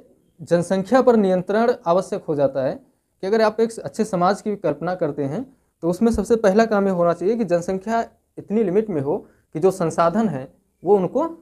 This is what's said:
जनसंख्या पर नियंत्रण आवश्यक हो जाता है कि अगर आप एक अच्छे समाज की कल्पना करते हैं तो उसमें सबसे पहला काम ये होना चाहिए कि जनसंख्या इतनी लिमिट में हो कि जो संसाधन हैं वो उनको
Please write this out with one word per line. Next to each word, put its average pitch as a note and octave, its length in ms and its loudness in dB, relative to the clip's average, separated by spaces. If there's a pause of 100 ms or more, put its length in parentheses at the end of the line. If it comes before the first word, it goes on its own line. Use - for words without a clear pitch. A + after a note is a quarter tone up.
(400)
जनसंख्या F#3+ 640 0
पर B3 140 6
नियंत्रण G3+ 560 2 (140)
आवश्यक F#3 380 0
हो D#3+ 100 -2
जाता C#3 300 0
है D3+ 100 -2
कि - 520 -16
अगर A3 160 2
आप G#3+ 180 2
एक A3+ 200 -2
अच्छे G#3 240 -4
समाज G3 380 0
की G#3 140 -4
कल्पना E3 380 -4
करते D3+ 300 -4
हैं E3 200 -6 (380)
तो E3 80 -2
उसमें A3+ 220 2
सबसे A3 260 0
पहला G#3+ 280 4
काम G3+ 200 0
ये G3 60 0
होना E3+ 200 2
चाहिए F3+ 240 0
कि A3+ 80 -2
जनसंख्या F#3+ 560 -2 (380)
इतनी G3+ 240 -2
लिमिट G#3 280 0
में D#3 100 -2
हो D3 180 -2 (360)
कि D#3+ 60 -6
जो F#3 100 4
संसाधन F3 580 0
हैं C3+ 180 -6 (360)
वो F#3+ 140 4
उनको A#3 300 0 (160)